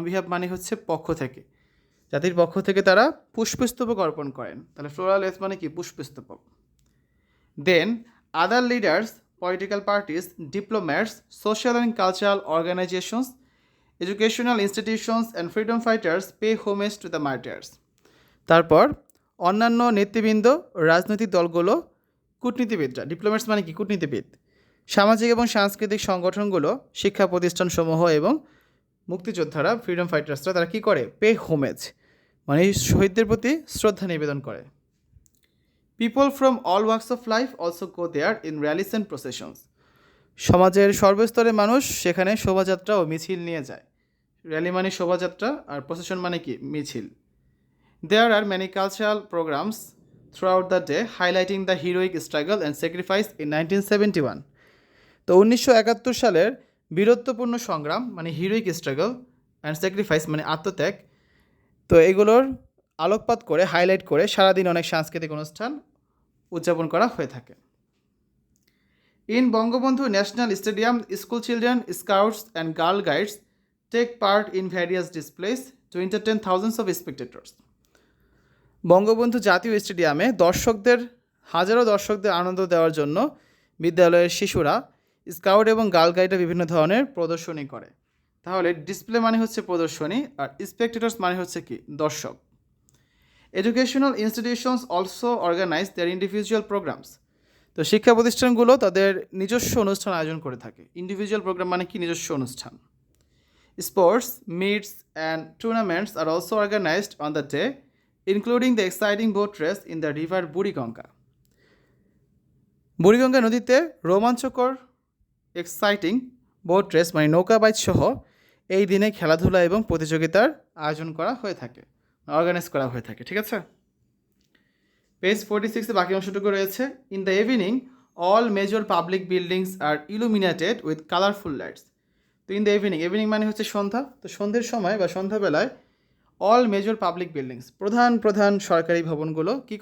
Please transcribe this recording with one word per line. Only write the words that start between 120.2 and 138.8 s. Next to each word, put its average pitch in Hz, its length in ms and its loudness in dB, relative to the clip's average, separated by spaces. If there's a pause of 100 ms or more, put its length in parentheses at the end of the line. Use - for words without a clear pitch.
আয়োজন 156 320 -4
করা 175 140 -2 (100)
হয়ে 196 200 -6
থাকে, - 200 -16 (560)
অর্গানাইজ 170 360 0
করা 135 180 0
হয়ে 120 160 -8
থাকে। 110 220 -16
ঠিক 185 140 -4
আছে, 220 140 -6 (1600)
পেজ 208 260 0
ফর্টি 208 260 -2
সিক্সে 226 260 -6
বাকি 180 180 0
অংশটুকু 190 380 -4
রয়েছে। 196 280 -4 (320)
In 196 120 -6
the 190 140 2
evening, 226 340 0 (520)
all 220 180 6 (120)
major 196 240 0 (120)
public 180 280 0 (100)
buildings 185 380 -2 (180)
are 151 100 0 (160)
illuminated 208 640 0 (120)
with 156 120 -4 (140)
colorful 196 480 0
lights। 80 220 -14 (640)
তো - 120 -20
in 214 80 0
the 208 120 4
evening, 190 300 -2
ইভিনিং 214 260 -2
মানে 214 160 0
হচ্ছে 214 240 -6
সন্ধ্যা। 202 280 -2 (200)
তো - 60 -18 (100)
সন্ধ্যের 208 340 -2
সময় 208 300 -2
বা 175 140 0
সন্ধ্যাবেলায় 190 540 -2 (800)
all 247 140 6 (100)
major 196 220 -2 (100)
public 175 300 -4
buildings, 127 300 -10 (160)
প্রধান 240 300 2 (120)
প্রধান 202 280 4 (180)
সরকারি 170 400 2